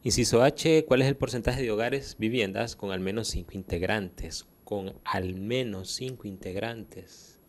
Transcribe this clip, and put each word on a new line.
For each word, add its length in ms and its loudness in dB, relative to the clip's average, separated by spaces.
Inciso 400 4
H, 440 6
¿cuál 160 6
es 40 6
el 100 2
porcentaje 460 -2
de 80 0
hogares, 480 -2
viviendas 560 0
con 160 -6
al 80 -2
menos 300 -2
cinco 240 -6
integrantes? 960 -4
Con 400 -6
al 320 -4
menos 560 -4
cinco 340 -8
integrantes. 1120 -10